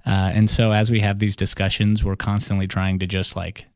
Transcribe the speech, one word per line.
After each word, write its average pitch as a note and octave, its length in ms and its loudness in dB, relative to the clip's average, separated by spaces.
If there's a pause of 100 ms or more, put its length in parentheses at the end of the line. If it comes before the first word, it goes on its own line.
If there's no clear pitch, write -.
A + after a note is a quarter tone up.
Uh, - 40 -2 (240)
and G#2+ 160 4
so A2+ 240 2
as A2 180 2
we A2+ 80 2
have G2+ 200 0
these G#2 180 0
discussions, G#2 680 0
we're F#2+ 140 -2
constantly G2+ 500 -2
trying F#2+ 320 -2
to F#2+ 80 -4
just, F#2 300 -4
like, F2 280 -10 (100)